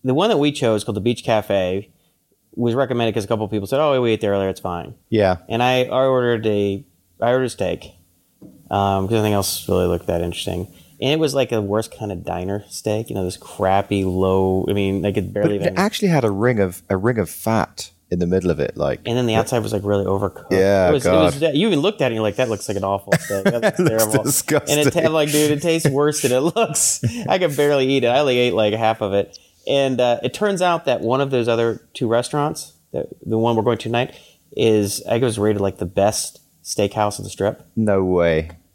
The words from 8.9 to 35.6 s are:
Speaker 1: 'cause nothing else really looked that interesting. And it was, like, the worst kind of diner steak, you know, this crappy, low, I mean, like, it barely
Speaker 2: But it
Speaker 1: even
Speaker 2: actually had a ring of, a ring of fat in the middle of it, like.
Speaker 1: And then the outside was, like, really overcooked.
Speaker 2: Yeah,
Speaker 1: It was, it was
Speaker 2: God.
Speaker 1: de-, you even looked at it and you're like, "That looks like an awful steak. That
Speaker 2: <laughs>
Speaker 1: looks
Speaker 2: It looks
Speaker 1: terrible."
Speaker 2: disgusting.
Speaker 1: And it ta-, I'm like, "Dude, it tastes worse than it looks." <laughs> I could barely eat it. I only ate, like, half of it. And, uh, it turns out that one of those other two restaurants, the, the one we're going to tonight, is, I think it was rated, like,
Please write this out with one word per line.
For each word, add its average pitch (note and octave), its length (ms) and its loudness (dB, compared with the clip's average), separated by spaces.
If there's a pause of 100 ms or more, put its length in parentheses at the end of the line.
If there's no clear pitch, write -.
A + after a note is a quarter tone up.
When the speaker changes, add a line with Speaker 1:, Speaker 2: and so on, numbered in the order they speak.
Speaker 1:
'cause G#2 40 -2
nothing G#2+ 220 2
else - 340 -2
really F#2 200 2
looked F2 200 -2
that F2 140 0
interesting. F2+ 460 -6 (340)
And B2+ 100 0
it D#3 80 0
was, D3 160 0
like, C3 140 0
the A2+ 120 0
worst G#2 360 -2
kind G#2 160 -6
of E2+ 100 -10
diner F2+ 460 -6
steak, A2 400 -6
you A2 60 -8
know, F#2+ 100 -4
this F2+ 100 -4
crappy, G2 680 0
low, F#2+ 640 2
I - 40 0
mean, G2 280 0
like, G2+ 160 0
it F#2+ 160 -4
barely G#2 240 0
Speaker 2:
But G2 80 -2
it - 60 2
Speaker 1:
even C3 60 -4
Speaker 2:
actually G3+ 300 0
had D#3 160 2
a A2 80 2
ring G#2+ 300 0
of, F2+ 280 -2
a G2 60 2
ring A2+ 220 0
of F#2 120 -2
fat - 640 -4 (180)
in F2+ 100 -2
the F2+ 60 2
middle F2+ 240 0
of D2 120 0
it, - 160 -4
like. C#2+ 280 -2
Speaker 1:
And A#2 120 -2
then B2 80 0
the A2+ 100 2
outside A2+ 240 0
was, G#2+ 140 -4
like, G2+ 100 -2
really G2+ 220 0
overcooked. G2 460 -4
Speaker 2:
Yeah, F#2+ 360 4
Speaker 1:
It F2 60 4
was, C3 120 0
it F2+ 60 4
was F2+ 260 4
Speaker 2:
God. D#3 140 0
Speaker 1:
de-, C#3 60 0
you G3+ 100 2
even E3+ 140 2
looked G#3 180 -2
at D3 60 2
it - 20 2
and A2+ 80 -2
you're A2 80 -2
like, G#2 140 -2
"That B2+ 100 0
looks A2 220 -6
like G2+ 80 -2
an G2 80 -4
awful G2 340 -2
steak. G2 240 -6
That G2+ 100 2
Speaker 2:
<laughs> A#2+ 80 -2
Speaker 1:
looks - 180 -2
Speaker 2:
It F3+ 40 2
looks A2 220 2
Speaker 1:
terrible." A#2+ 180 0
Speaker 2:
disgusting. D3 560 0
Speaker 1:
And D3 80 2
it - 60 -2
ta-, E3+ 80 0
I'm D#3+ 100 2
like, D3+ 220 0
"Dude, D3 180 2
it D3 100 -2
tastes D#3+ 280 0
worse C#3+ 320 0
than B2+ 100 0
it B2+ 80 2
looks." E3 600 0 (140)
<laughs> A#3 120 -8
I F#3+ 120 0
could D#3 180 0
barely C#3+ 320 2
eat C3+ 160 2
it. - 20 2
I B2 120 4
only C3+ 180 2
ate, B2 160 2
like, G#2+ 200 2
half A2 280 0
of G2+ 100 -2
it. G2 260 -2 (300)
And, C3+ 320 0
uh, A#2+ 240 2
it C3 100 -4
turns G3 280 -2
out E3+ 240 0
that C3 160 0
one B2 200 0
of C#3 100 -2
those A#2+ 180 0
other A#2 320 0 (140)
two B2 120 -4
restaurants, C3 640 -2 (180)
the, C#2+ 160 -6 (180)
the A2 120 -2
one A#2 200 2
we're G#2+ 60 0
going A2+ 160 2
to - 40 -12
tonight, A#2 300 -2 (420)
is, G#2+ 520 2
I - 60 -10
think A#2+ 100 2
it - 20 2
was A2 140 -2
rated, G#2 200 2
like, G2 200 -2